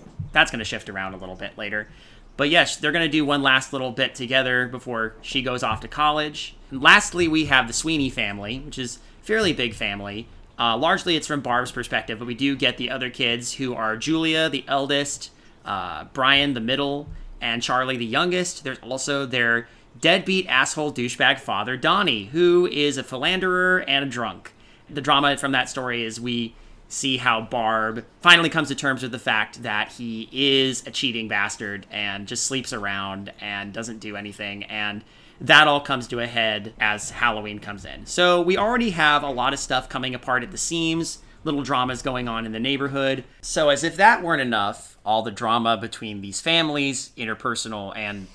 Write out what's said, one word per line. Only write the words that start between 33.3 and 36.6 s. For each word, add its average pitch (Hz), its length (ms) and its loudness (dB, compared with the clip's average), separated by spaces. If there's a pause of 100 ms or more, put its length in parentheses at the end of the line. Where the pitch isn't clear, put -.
and 101 320 -8
doesn't 110 260 -10
do 104 160 -10
anything, 101 500 -10
and 104 380 -6 (380)
that 147 260 8
all 147 140 4
comes 127 260 -2
to 120 120 -4
a 120 80 -4
head 110 520 -2